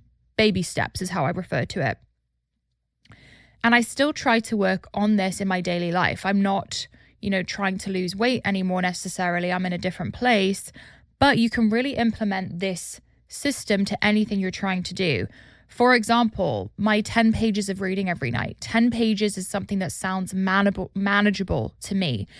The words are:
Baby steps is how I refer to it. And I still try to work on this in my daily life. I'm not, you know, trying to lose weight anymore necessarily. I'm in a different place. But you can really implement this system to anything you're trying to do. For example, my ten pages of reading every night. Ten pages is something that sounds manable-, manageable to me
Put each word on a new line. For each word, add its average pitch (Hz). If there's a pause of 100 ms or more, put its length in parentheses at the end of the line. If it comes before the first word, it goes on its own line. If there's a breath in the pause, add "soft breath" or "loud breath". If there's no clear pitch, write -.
(380)
Baby 202
steps -
is 185
how 175
I 151
refer 175
to -
it. 113 (1600 soft breath)
And 233
I 240
still 285
try 233
to 226
work 190
on 208
this 190
in 196
my 185
daily 175
life. 175
I'm 196
not, - (320 soft breath)
you 202
know, 190
trying 190
to -
lose 185
weight 240
anymore 185
necessarily. 180
I'm 185
in 180
a 175
different 180
place. 202 (480 loud breath)
But 277
you 233
can 220
really 247
implement 190
this 190 (260)
system -
to 202
anything 208
you're 190
trying 185
to -
do. 143 (400 loud breath)
For 247
example, 208
my 214
ten 226
pages 214
of 190
reading 190
every 143
night. -
Ten 233
pages 220
is 185
something 196
that 185
sounds 190
manable-, 190
manageable 196
to -
me 151 (120 loud breath)